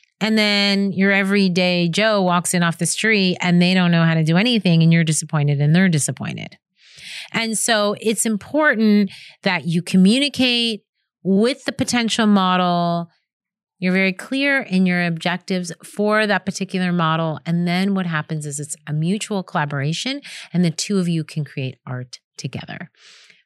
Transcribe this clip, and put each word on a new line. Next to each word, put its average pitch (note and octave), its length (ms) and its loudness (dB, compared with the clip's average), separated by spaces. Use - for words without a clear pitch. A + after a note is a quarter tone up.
And A3 160 0
then G3+ 560 0
your G3 180 2
everyday F#3 800 2
Joe G#3 320 0
walks F3 320 0
in F3 100 2
off E3+ 140 0
the E3+ 80 -4
street F#3+ 560 0
and F3 200 4
they F3+ 120 4
don't F3+ 180 2
know E3 140 4
how E3 80 4
to D#3+ 100 2
do E3 140 2
anything G3 440 2
and E3 120 6
you're E3 100 4
disappointed D3 560 -2
and D3+ 160 4
they're F#3+ 140 4
disappointed. C3 680 -4
And A3+ 240 -4
so G#3 420 0
it's G#3+ 260 -2
important G#3+ 840 2
that F3 220 -2
you E3+ 160 0
communicate A#3 1040 2
with G#3+ 420 0
the B3+ 80 -6
potential A#3 540 0
model. F3+ 800 2
You're F3+ 140 -2
very F#3+ 220 2
clear C4+ 480 -2
in F#3+ 240 0
your F3+ 200 0
objectives F3 680 -4
for G#3+ 420 -2
that G3 200 0
particular F#3 480 -4
model. D#3+ 520 0
And E3+ 220 -2
then F#3+ 260 0
what F#3+ 120 -2
happens D#3 400 -6
is C#3+ 120 -10
it's D3 200 -10
a D3 60 -6
mutual F#3 500 -2
collaboration D#3 800 -4
and F3 100 2
the E3 80 2
two G3+ 260 -4
of F3 120 0
you D#3+ 160 -2
can D#3 180 -6
create C3 320 -8
art B2+ 340 -12
together. - 520 -12